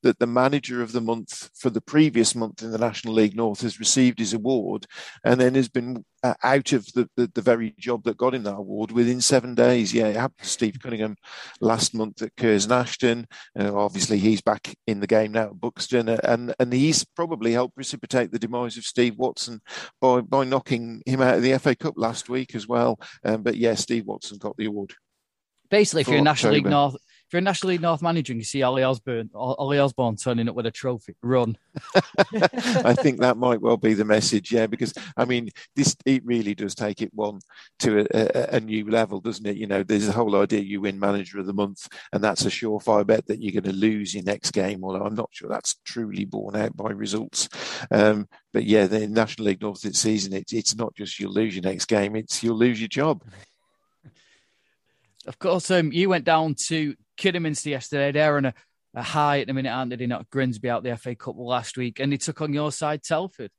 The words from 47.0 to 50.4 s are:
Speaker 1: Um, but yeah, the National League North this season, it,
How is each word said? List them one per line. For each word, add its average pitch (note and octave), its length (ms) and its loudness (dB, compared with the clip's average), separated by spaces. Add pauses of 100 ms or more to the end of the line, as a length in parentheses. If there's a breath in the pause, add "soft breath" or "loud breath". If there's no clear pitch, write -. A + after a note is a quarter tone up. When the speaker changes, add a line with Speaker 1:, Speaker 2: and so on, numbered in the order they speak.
Speaker 1:
Um, G#2 360 4 (260 soft breath)
but A2 100 0
yeah, G#2 240 6
the G#2+ 200 0
National A2 380 0
League G2 160 0
North G#2 200 -8
this G2 180 -4
season, G2+ 340 0
it, F#2 180 -8